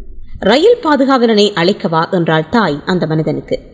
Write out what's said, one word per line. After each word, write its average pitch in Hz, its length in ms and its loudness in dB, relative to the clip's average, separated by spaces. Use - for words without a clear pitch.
"ரயில் 320 440 4
பாதுகாவலனை 247 720 2
அழைக்கவா?" 170 580 -2
என்றாள் 160 380 0
தாய் 170 360 0
அந்த 175 220 -2
மனிதனுக்கு. 156 520 -4